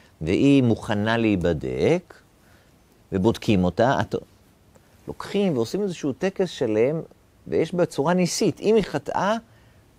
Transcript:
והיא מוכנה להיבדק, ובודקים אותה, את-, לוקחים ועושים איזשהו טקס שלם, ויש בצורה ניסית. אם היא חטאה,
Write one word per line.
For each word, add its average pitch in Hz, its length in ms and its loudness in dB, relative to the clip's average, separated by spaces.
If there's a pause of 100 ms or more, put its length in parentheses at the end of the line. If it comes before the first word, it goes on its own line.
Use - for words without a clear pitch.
(200)
והיא 127 420 4
מוכנה 110 540 0
להיבדק, 87 960 0 (1000)
ובודקים 95 520 2
אותה, 113 360 0
את-, - 140 -4 (960)
לוקחים 196 480 -4
ועושים 120 260 -2
איזשהו 160 300 -4
טקס 185 360 -4
שלם, 123 520 0 (460)
ויש 127 280 -2
בצורה 165 400 0
ניסית. 180 460 0
אם 208 140 2
היא 208 100 4
חטאה, 190 520 -4 (640)